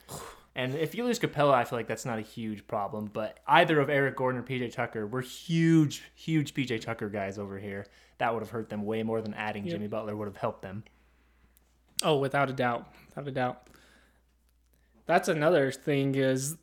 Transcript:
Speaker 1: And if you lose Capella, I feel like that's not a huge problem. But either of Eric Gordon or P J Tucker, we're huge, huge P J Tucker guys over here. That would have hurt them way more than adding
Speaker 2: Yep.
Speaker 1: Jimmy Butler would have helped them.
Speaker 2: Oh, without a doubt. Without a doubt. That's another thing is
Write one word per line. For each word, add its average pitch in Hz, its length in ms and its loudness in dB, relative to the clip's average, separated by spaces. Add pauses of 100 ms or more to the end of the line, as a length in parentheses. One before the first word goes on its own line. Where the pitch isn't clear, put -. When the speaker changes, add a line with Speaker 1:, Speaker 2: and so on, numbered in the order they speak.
(540)
Speaker 1:
And 131 200 -4
if 156 200 -2
you 226 100 -4
lose 240 140 0
Capella, 147 360 4
I 120 100 4
feel 120 140 -4
like 113 80 -4
that's - 180 -6
not 117 140 -4
a 107 40 -6
huge 107 440 -8
problem. 107 460 -4
But 110 340 -6
either 160 340 6
of 131 80 2
Eric 139 280 2
Gordon 127 240 0
or - 40 -8
P 131 140 -4
J 123 100 -2
Tucker, 117 380 -4
we're 123 160 -4
huge, 165 800 4 (120)
huge 156 400 -2
P 139 120 -2
J 113 120 -2
Tucker 113 320 -6
guys 98 280 -4
over 98 200 -8
here. 101 280 -10 (320)
That 120 160 2
would 113 80 -2
have 107 80 -10
hurt 113 180 -6
them 104 160 -6
way 110 180 -2
more 113 200 -2
than 107 120 -6
adding 104 300 -6
Speaker 2:
Yep. 170 80 -4
Speaker 1:
Jimmy 104 140 -6
Butler 107 300 -6
would 107 120 -6
have 95 80 -14
helped 113 260 -6
them. 98 220 -12 (1200)
Speaker 2:
Oh, 160 160 4
without 139 320 2
a - 20 -6
doubt. 123 360 -2 (200)
Without 143 200 -12
a 131 40 -10
doubt. 127 340 -4 (1400)
That's 170 220 4
another 151 440 4
thing 139 420 0
is 135 480 0